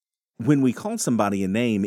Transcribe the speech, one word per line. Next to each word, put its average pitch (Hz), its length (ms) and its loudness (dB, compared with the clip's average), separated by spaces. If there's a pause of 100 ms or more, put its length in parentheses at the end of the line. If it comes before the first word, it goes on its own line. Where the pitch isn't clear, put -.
(360)
when 139 260 2
we 127 100 2
call 220 260 -6
somebody 101 460 0
a 92 40 -2
name, 107 380 0